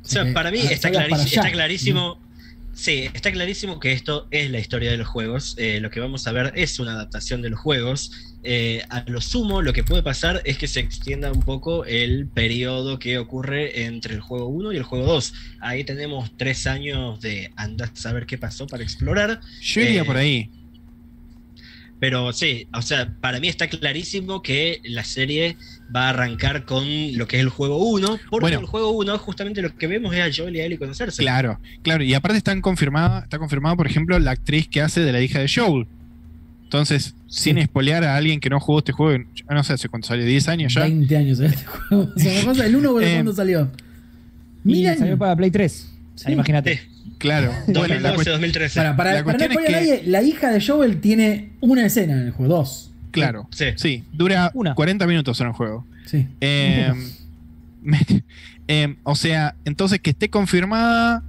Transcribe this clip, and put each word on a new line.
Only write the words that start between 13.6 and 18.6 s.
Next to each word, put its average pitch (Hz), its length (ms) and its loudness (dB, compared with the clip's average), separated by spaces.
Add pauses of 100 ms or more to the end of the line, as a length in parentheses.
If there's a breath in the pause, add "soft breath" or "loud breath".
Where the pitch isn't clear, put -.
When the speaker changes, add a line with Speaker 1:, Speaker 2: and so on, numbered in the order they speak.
Speaker 1:
entre 117 300 -10
el 107 60 -8
juego 123 260 -8
uno 180 260 -6
y 165 40 -4
el 127 60 -6
juego 127 220 -4
dos. 151 280 0 (260 loud breath)
Ahí 127 240 -6
tenemos 139 520 -8
tres 131 320 -4
años 135 540 -6
de 104 360 -8
andar 110 360 -8
a - 20 -20
saber 117 300 -8
qué 127 120 -10
pasó - 300 -10